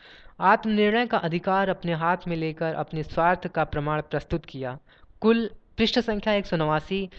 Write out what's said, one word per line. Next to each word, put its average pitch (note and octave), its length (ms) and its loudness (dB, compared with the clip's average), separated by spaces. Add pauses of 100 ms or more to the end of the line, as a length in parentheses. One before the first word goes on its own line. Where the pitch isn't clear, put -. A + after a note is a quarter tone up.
(400)
आत्मनिर्णय G#3+ 680 4
का A#3 120 0
अधिकार F3+ 500 0
अपने F3 240 -2
हाथ E3 240 0 (120)
में E3+ 80 -2
लेकर D#3+ 380 -4
अपने D3+ 280 -6
स्वार्थ F3 440 0
का E3 180 -2
प्रमाण D3+ 360 -2
प्रस्तुत D3+ 460 -4
किया। C3 320 -10 (420)
कुल A3+ 300 2 (280)
पृष्ठ A3 200 2
संख्या G#3+ 360 0
एक G3+ 120 0
सौ F3+ 100 -2
नवासी, D#3+ 640 -2